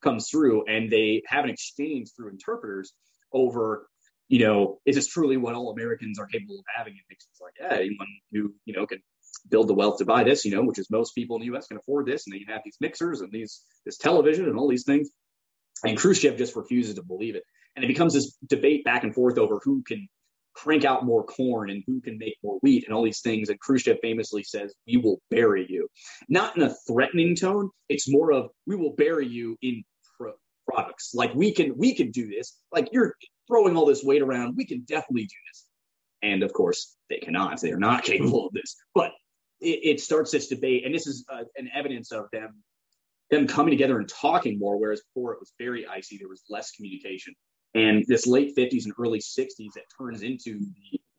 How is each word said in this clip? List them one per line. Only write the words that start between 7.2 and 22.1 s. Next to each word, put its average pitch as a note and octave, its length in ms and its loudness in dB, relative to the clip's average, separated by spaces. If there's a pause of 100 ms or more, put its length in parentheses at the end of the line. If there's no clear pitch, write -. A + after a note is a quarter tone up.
like, F3+ 180 -20
"Yeah, F3 200 -4
anyone G2 300 -6 (240)
who, G#2 200 -4 (140)
you G#2+ 80 -10
know, G2+ 120 -4
can G2 120 -10 (520)
build A2 160 4
the G#2 80 4
wealth G#2 220 2
to G2 80 0
buy A2+ 200 4
this, C#3 200 4
you G2+ 100 0
know, G#2+ 80 2
which A#2+ 160 0
is F#2+ 120 -8
most A2+ 240 -2
people A#2+ 220 -6
in A2 40 -4
the A#2 60 -8
U A#2+ 100 -8
S C#3+ 100 -12
can G#2+ 120 -14
afford C#3 260 -2
this, C3+ 220 -4
and G2+ 80 -14
they G2 60 -10
can G2+ 120 -14
have G#2+ 140 -10
these G#2 160 -20
mixers D#3 400 -4
and G2 100 -14
these, A2 300 -12 (240)
this - 100 -12
television D#3 480 4
and C3 140 0
all C#3+ 100 2
these B2 160 2
things." C#3+ 240 2 (760)
And A2 120 0
Khrushchev C#3+ 400 4
just A#2+ 180 -2
refuses A2 420 -2
to F2 60 -12
believe G2 320 -8
it. - 100 -10 (300)
And C3 100 -6
it B2 40 0
becomes D#3+ 240 4
this - 240 0 (100)
debate C#3+ 380 2
back A#2+ 180 0
and A2 120 -4
forth B2 240 4
over G#2+ 260 2
who C3+ 180 0
can G#2 240 -10 (480)
crank D3 300 2
out B2+ 220 2
more A2+ 180 2
corn A#2 460 -4
and G2 160 -8
who B2+ 160 -4
can A2 160 -12